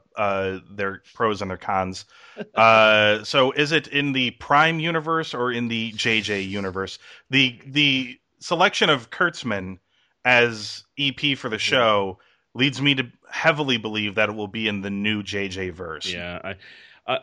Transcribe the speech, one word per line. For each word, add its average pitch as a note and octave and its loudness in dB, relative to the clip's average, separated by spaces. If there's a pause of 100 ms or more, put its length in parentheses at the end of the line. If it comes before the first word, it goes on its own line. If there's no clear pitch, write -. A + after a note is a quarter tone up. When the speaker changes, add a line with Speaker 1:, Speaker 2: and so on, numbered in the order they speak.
(140)
Speaker 1:
uh, F#2+ -2 (120)
their G2 -6 (140)
pros G#2+ -2
and G2 -6
their F#2 -8
cons. F#2+ -4
Speaker 2:
<laughs> - -20 (400)
Speaker 1:
Uh, G#2+ 6
so C3 2
is D3 0
it D3+ 0
in C#3+ -2
the B2+ 0
Prime D#3+ 2
universe D#3+ -2
or B2 -2
in A#2+ -2
the A2+ -4
J A2 2
J G2+ -2
universe? F#2+ -6 (300)
The, C3 2
the C3+ -2 (220)
selection F3+ 2
of C3 -2
Kurtzman G2+ -4 (460)
as A#2+ 2 (120)
E C#3+ -2
P C#3 -2
for C3 -8
the A2 -4
Speaker 2:
Mm-hmm. G#2 -4
Speaker 1:
show G#2+ 2 (360)
leads B2+ 0
me C#3+ 2
to B2+ -4 (200)
heavily D3 0
believe G#2+ -4
that G#2+ 2
it G#2+ -8
will G#2 -6
be A2 -4
in G2+ -4
the G2 -6
new G#2 -2
J G2 -6
J F#2 -8
verse. D#2+ -10
Speaker 2:
Yeah, F2 -8
I, F#2+ -10 (580)
I, C3 -2